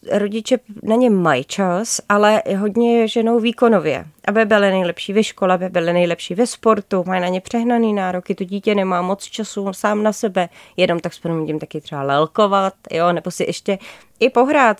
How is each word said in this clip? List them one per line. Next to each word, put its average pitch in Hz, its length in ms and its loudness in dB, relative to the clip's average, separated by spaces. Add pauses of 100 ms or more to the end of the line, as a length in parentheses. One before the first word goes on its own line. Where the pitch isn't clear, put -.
(120)
rodiče 214 460 0 (260)
na 220 120 2
ně 247 140 4
mají 165 340 2
čas, 190 640 -4
ale 208 320 4 (160)
hodně 233 420 2
je 220 80 2
ženou 226 320 2
výkonově, 214 640 2 (200)
aby 220 200 2
byly 202 260 2
nejlepší 185 420 -2
ve 202 100 2
škole, 185 300 0
aby 180 160 -2
byly 175 240 0
nejlepší 175 420 0
ve 233 120 2
sportu, - 600 0
mají 185 140 -2
na 175 60 -2
ně 185 140 -2
přehnaný 233 520 0
nároky, 185 420 -4
to 196 80 -8
dítě 202 320 -2
nemá 190 260 0
moc 190 220 -4
času 202 500 -8
sám 208 300 -2
na 214 100 2
sebe, 185 360 -2 (280)
jenom 175 220 2
tak 165 140 -8
s - 60 -20
prominutím 156 400 -4
taky 151 220 -10
třeba 139 220 -8
lelkovat, 190 680 2 (180)
jo, 170 200 2
nebo 170 200 -4
si - 120 -6
ještě 190 340 -4 (420)
i 233 100 2
pohrát, 262 500 2